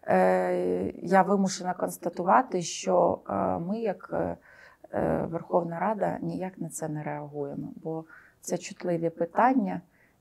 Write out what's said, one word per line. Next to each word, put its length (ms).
е, 880
я 200
вимушена 520
констатувати, 880
що, 560
е, 300
ми, 220
як, 320
е, 240
е, 380
Верховна 480
Рада, 440
ніяк 360
на 100
це 200
не 140
реагуємо, 680
бо 220
це 180
чутливі 520
питання, 720